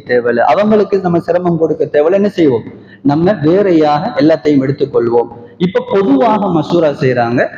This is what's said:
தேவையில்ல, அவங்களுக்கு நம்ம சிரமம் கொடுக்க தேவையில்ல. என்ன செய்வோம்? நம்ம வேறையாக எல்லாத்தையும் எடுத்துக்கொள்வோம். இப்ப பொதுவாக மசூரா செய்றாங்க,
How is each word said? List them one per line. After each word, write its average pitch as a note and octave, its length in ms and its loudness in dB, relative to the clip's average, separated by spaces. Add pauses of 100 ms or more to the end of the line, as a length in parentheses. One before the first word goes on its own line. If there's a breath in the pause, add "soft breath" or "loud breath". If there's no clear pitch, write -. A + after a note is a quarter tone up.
தேவையில்ல, A#2+ 320 0
அவங்களுக்கு G3 600 2
நம்ம F3 180 -2
சிரமம் F3 400 -2
கொடுக்க D#3 260 0
தேவையில்ல. D3 280 0
என்ன G3+ 160 2
செய்வோம்? C3+ 340 0 (400 loud breath)
நம்ம E3 300 2
வேறையாக E3 880 0
எல்லாத்தையும் D3+ 420 2
எடுத்துக்கொள்வோம். A#2+ 640 -2 (300 loud breath)
இப்ப F#3 340 -2
பொதுவாக G#3+ 540 2
மசூரா D#3+ 440 0
செய்றாங்க, B2 680 -2